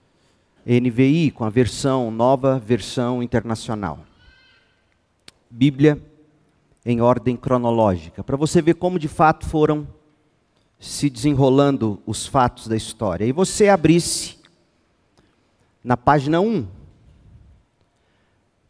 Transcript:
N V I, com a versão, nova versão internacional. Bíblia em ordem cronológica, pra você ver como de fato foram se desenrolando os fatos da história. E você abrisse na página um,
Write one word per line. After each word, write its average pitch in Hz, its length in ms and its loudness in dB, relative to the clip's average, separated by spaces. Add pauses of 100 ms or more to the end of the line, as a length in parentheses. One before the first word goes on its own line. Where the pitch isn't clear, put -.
(640)
N 123 280 2
V 120 120 2
I, 147 280 2
com - 120 -8
a 107 60 -2
versão, 127 640 0
nova 131 480 2
versão 120 640 -4
internacional. 107 800 -6 (1400)
Bíblia 135 500 2 (840)
em 117 160 -2
ordem 120 340 0
cronológica, 113 880 -2
pra 139 140 -6
você 160 240 0
ver 160 140 2
como 180 240 -2
de 151 80 -6
fato 160 400 0
foram 151 400 0 (920)
se - 300 -4
desenrolando 131 960 2
os - 220 -8
fatos 123 400 0
da 113 100 -2
história. 104 480 -4
E 123 60 0
você 190 360 2
abrisse 170 720 2 (1500)
na 123 140 -2
página 147 420 0
um, 190 280 -2 (2000)